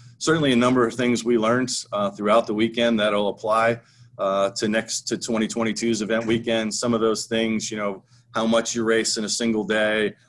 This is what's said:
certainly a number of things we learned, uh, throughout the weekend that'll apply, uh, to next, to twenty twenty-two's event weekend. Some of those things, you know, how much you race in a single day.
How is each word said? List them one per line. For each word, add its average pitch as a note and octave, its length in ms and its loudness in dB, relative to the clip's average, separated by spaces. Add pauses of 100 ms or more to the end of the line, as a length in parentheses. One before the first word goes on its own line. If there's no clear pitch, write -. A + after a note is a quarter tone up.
(200)
certainly D#3 340 2
a - 20 4
number B2 300 4
of A2+ 80 -2
things A#2+ 300 0
we A#2 140 2
learned, B2 340 0 (200)
uh, G2+ 180 -2
throughout G#2 360 2
the A2+ 80 -4
weekend A#2 460 0
that'll G#2 300 2
apply, A2+ 500 0 (380)
uh, G2 340 0
to A2 160 -2
next, G#2+ 400 -2
to A2 100 -2
twenty A2 300 -2
twenty-two's A2+ 540 -2
event A2+ 240 -2
weekend. A2+ 480 0
Some A#2+ 200 0
of A2 80 2
those A2 240 0
things, A2+ 460 -2
you A2 60 -6
know, G2+ 260 -6 (300)
how A2+ 120 0
much A2+ 300 0
you A#2 80 -2
race A2+ 340 2
in A2 80 -4
a G#2 40 -4
single A2 340 0
day. G#2+ 500 0 (160)